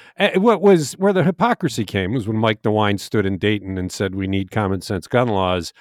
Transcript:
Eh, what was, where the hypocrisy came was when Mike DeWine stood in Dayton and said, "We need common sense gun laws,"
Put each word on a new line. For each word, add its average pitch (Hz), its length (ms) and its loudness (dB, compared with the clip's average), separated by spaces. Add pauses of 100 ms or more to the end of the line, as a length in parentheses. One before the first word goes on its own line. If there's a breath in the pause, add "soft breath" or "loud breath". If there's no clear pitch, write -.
(180 loud breath)
Eh, 185 220 0
what 202 220 4
was, 180 320 4
where 196 200 0
the 180 100 2
hypocrisy 175 640 0
came 95 280 -2
was 113 140 -4
when 110 100 -2
Mike 110 260 0
DeWine 104 360 2
stood 104 260 -2
in 98 120 -2
Dayton 95 400 -2
and 92 160 -4
said, 95 220 -4
"We 98 120 -4
need 98 240 -2
common 98 300 -2
sense 95 260 -6
gun 123 220 2
laws," 92 520 0